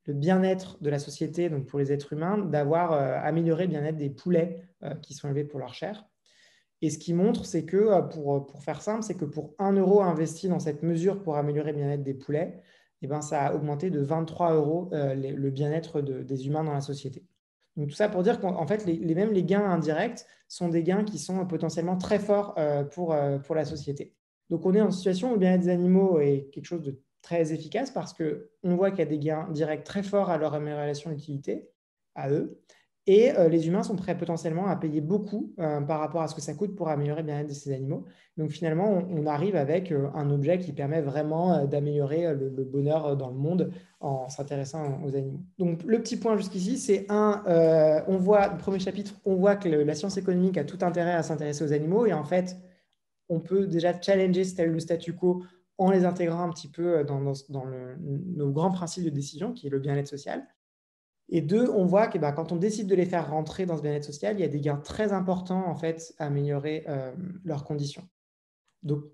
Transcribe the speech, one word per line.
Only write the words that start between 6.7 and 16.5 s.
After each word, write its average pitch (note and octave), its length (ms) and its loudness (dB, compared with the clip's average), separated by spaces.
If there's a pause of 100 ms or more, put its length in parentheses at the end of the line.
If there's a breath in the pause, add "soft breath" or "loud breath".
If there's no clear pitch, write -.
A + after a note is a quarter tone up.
Et D3+ 80 2
ce D#3 80 -8
qu'ils E3+ 160 -2
montrent, G#3 300 2
c'est D#3+ 200 -4
que, - 100 -4
euh, G3+ 280 6
pour, C#3+ 420 -2
pour - 160 -20
faire D3+ 220 -8
simple, G#3+ 180 -4
c'est G#3 140 -6
que E3 100 -6
pour C#3+ 320 -8
un G3 160 2
euro G3 280 6
investi D#3+ 460 0
dans E3+ 120 0
cette D3 240 -4
mesure F3 400 0
pour D#3 120 -2
améliorer D3 360 -2
le D3 80 -4
bien-être C#3+ 240 -2
des C3+ 100 -4
poulets, D3 480 -4 (400 loud breath)
eh C#3+ 60 -8
ben, D3 140 -4
ça D3 260 0
a - 80 0
augmenté D3 340 -2
de D#3 100 -2
vingt-trois D#3+ 540 0
euros, D#3+ 400 2
euh, C#3 220 0
les, C3+ 160 -4
le C#3 180 -2
bien-être D3 520 -2
de, C3+ 200 -4
des C3 240 -6
humains D3+ 180 0